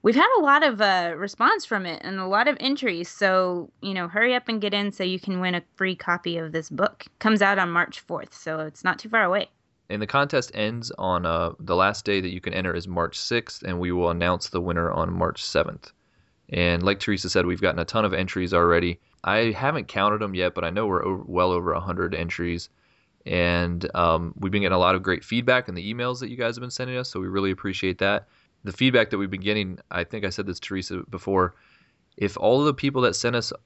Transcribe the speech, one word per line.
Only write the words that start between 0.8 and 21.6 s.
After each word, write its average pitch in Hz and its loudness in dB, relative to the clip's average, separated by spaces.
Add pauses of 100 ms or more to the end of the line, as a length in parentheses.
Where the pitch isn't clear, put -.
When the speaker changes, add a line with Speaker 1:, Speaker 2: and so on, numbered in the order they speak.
Speaker 1:
response 240 0
from 196 -2
it 165 -8
and 190 -6
a 185 -4
lot 208 4
of 285 2
entries. 233 -2
So, 185 2 (120)
you 196 -4
know, 180 -4
hurry 220 2
up 247 -2
and 220 -2
get 202 -2
in 202 -2
so 196 -6
you 185 -2
can 185 -4
win 180 0
a 175 -4 (120)
free 185 -2
copy 175 -2
of 160 -8
this 160 -4
book. - -2 (140)
Comes 214 4
out 196 4
on 175 0
March 170 -2
fourth, - -10
so 160 -8
it's 156 -10
not 180 -2
too 220 -16
far 220 2
away. 185 0 (400)
Speaker 2:
And 104 -4
the 104 -4
contest 139 0
ends 113 -4
on, 90 0
uh, 82 0
the 85 0
last 98 2
day 101 2
that 92 -4
you 90 -8
can 92 -8
enter 92 -2
is 87 -6
March 85 -4
sixth, - -4
and 90 -4
we 90 0
will 87 2
announce 85 0
the 90 -2
winner 85 0
on 82 -2
March 85 -2
seventh. - -2 (580)
And 87 0
like 98 2
Teresa 95 -2
said, 90 2
we've 90 0
gotten 90 4
a 82 -2
ton 110 0
of 92 0
entries 92 -2
already. 87 4 (260)
I 110 2
haven't 131 -2
counted 104 2
them 98 -4
yet, 90 0
but 87 -4
I 82 -2
know 104 -2
we're 92 0
over, 95 -2
well 90 2
over 87 0